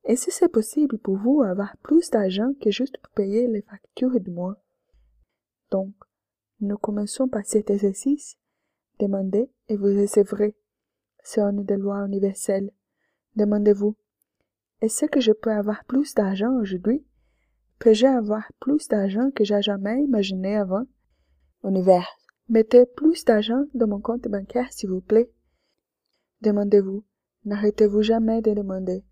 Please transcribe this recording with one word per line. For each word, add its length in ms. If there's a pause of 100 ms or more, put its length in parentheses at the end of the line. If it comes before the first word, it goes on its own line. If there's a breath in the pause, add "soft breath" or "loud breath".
Et 100
si 160
c'est 160
possible 520
pour 180
vous 260
avoir 360
plus 300
d'argent 520
que 100
juste 280
pour 120
payer 360
les 140
factures 600
du 100
mois ? 240 (1120)
Donc, 240 (640)
nous 180
commençons 500
par 180
cet 240
exercice. 680 (640)
Demandez 520 (180)
et 80
vous 240
recevrez. 540 (680)
C'est 160
une 240
des 140
lois 260
universelles. 680 (640)
Demandez-vous, « 600 (840)
Est-ce 240
que 160
je 120
peux 180
avoir 340
plus 300
d'argent 440
aujourd'hui ? 460 (720)
Peux-je 300
avoir 520
plus 280
d'argent 420
que 140
j'ai 180
jamais 400
imaginé 560
avant ? 300 (760)
Univers, 440 (420)
mettez 380
plus 360
d'argent 420 (100)
dans 120
mon 140
compte 260
bancaire, 460
s'il 160
vous 120
plaît. » 300 (1080)
Demandez-vous, 640 (420)
n'arrêtez-vous 560
jamais 400
de 140
demander. 560